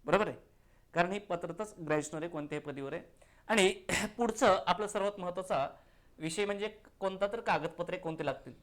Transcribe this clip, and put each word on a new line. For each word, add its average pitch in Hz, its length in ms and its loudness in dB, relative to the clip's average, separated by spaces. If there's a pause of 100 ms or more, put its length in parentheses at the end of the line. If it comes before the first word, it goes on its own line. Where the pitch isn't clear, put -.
बरोबर 180 220 4
आहे, 120 100 -8 (560)
कारण 175 180 2
ही 202 80 -4
पात्रताच 180 540 -8
ग्रॅज्युएशनवर 151 500 -4
आहे, 170 80 -8
कोणत्याही 147 320 -8
पदवीवर 139 300 -8
आहे. 175 100 -10 (440)
आणि 214 260 6 (160)
<clears throat> - 280 0
पुढचं 220 500 6
आपलं 202 200 2
सर्वात 202 320 -2
महत्त्वाचा 175 500 -2 (480)
विषय 165 280 0
म्हणजे 202 220 -2 (320)
कोणता, 190 280 0
तर 226 120 -2
कागदपत्रे 170 580 0
कोणते 160 280 -4
लागतील. 135 380 -4